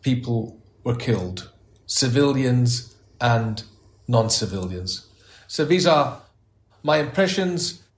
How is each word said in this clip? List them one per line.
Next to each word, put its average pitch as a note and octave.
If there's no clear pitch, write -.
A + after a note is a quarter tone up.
people A#2+
were A#2
killed, F#2
civilians B2+
and A2+
non-civilians. F#2+
So -
these F3+
are D3
my D3+
impressions. F3+